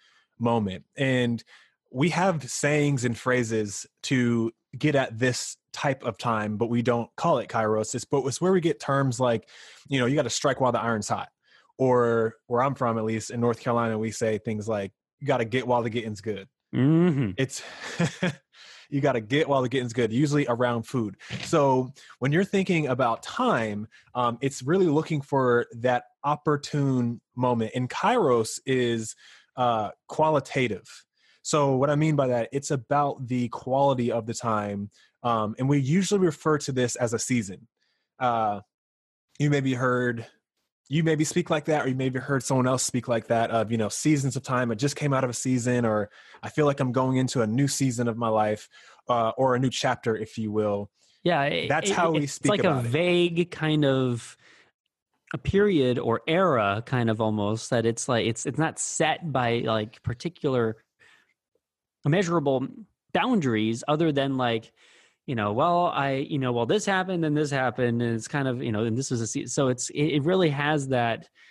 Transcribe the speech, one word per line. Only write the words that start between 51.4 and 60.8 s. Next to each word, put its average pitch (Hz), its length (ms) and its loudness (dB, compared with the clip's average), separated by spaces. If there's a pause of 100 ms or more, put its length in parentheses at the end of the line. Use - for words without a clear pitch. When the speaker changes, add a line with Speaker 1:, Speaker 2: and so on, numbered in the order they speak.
Speaker 2:
it, 160 240 -2
Speaker 1:
That's 160 220 0
Speaker 2:
it, 196 60 0
Speaker 1:
how 170 140 2
we 151 140 0
Speaker 2:
it's 139 80 -6
Speaker 1:
speak - 180 0
Speaker 2:
like 202 100 2
Speaker 1:
about 139 240 2
Speaker 2:
a - 20 -2
Speaker 1:
it. 117 40 -2
Speaker 2:
vague 175 600 2
kind 151 320 2
of 131 520 0 (960)
a 139 60 -6
period 156 640 2
or 117 260 0
era 127 600 2
kind 120 220 2
of 110 120 2
almost, 107 500 -2
that 113 160 2
it's 117 220 -2
like, 113 180 2
it's, 117 200 -4
it's 127 120 -4
not 156 220 -2
set 156 520 -2
by, 120 320 0
like, 110 380 -2
particular 120 760 -2 (1300)